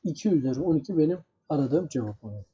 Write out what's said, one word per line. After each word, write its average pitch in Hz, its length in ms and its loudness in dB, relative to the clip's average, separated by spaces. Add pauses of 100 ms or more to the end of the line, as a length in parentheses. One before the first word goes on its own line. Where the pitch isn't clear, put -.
İki 196 260 -2
üzeri 131 300 2
on 165 160 2
iki 160 220 -2
benim 165 220 2 (300)
aradığım 147 380 0
cevap 107 360 -6
oluyor. 104 200 -12 (100)